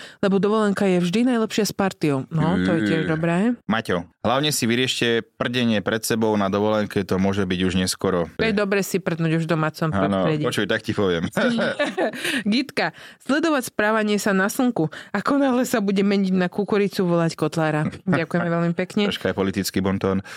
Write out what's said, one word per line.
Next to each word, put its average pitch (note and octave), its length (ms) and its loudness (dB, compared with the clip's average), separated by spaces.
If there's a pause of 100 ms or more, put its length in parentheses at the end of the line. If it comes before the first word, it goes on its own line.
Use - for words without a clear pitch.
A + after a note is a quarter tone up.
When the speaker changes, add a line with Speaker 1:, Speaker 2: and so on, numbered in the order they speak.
(180)
Speaker 1:
lebo G3 220 2
dovolenka G3+ 480 2
je F#3 100 4
vždy F#3 300 2
najlepšia A3+ 400 0
s - 80 -8
partiou?“ D3+ 500 0
No, D#3+ 300 0
to F3+ 160 2
je E3 160 2
tiež D#3+ 140 0
Speaker 2:
Mm. E3 80 -4
Speaker 1:
dobré. E3+ 260 0 (300)
Speaker 2:
Maťo, G#2+ 340 0 (180)
hlavne C3+ 300 0
si D3 160 -2
vyriešte A#2 560 2 (100)
prdenie A#2+ 540 0
pred A2 160 0
sebou A2 340 0
na G2+ 140 2
dovolenke, G#2 560 0
to F#2 160 0
môže G2 240 2
byť F2+ 180 -2
už F#2 140 0
neskoro. F#2 560 0
Speaker 1:
To - 140 -2
je A3 80 0
dobre G3+ 260 0
si F#3+ 160 -4
prdnúť E3 400 -2
už E3 80 -2
v D#3+ 60 -6
domácom D#3 400 -2
Speaker 2:
Áno, F#3+ 340 0
Speaker 1:
prostredí. D#3 180 0
Speaker 2:
počuj, A#2+ 220 0
tak G#2+ 160 0
ti - 160 -4
poviem. F2+ 320 0 (400)
<laughs> C#4+ 480 -2
Speaker 1:
<laughs> C#4 300 -4
Gitka, G#3+ 480 -2 (260)
sledovať D4+ 540 -2
správanie G#3+ 420 2
sa G3+ 140 0
na F#3+ 160 2
slnku. A#3 400 0 (240)
Ako - 240 -2
náhle C4 300 2
sa A#3+ 160 0
bude G3+ 200 0
meniť G3 320 2
na F3+ 140 2
kukuricu, G3+ 560 0
volať E3+ 320 2
kotlára. D#3 560 0 (140)
Ďakujeme E3+ 420 0
veľmi E3+ 260 0
pekne. F#3 320 -2
Speaker 2:
Troška F#3+ 240 -2
aj - 80 0
politický F#2+ 440 0
bontón. F#2+ 420 0 (140)